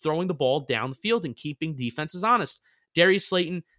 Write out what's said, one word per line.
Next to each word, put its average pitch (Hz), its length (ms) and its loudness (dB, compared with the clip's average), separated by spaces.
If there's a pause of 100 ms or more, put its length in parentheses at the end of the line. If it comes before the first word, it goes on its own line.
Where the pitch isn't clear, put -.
throwing 160 240 0
the 185 60 -2
ball 139 260 2
down 127 300 -2
the 135 60 -10
field 220 280 0
and 131 140 -8
keeping 151 360 -6
defenses 143 480 -6
honest. 220 380 0 (340)
Darius 185 360 4
Slayton, 180 340 -2 (160)